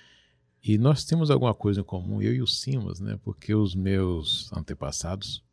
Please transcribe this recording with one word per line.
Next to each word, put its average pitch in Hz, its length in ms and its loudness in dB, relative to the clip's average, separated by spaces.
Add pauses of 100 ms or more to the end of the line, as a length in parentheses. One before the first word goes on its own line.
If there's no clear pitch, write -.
(640)
E 107 160 4
nós 135 240 4
temos 165 260 2
alguma 123 240 4
coisa 101 280 0
em - 20 -2
comum, 95 400 -6
eu 110 100 2
e 127 80 0
o 120 60 -2
Simas, 101 520 -4
né? 104 240 -6
Porque - 300 -4
os 104 220 2
meus 92 760 0
antepassados 87 1000 -8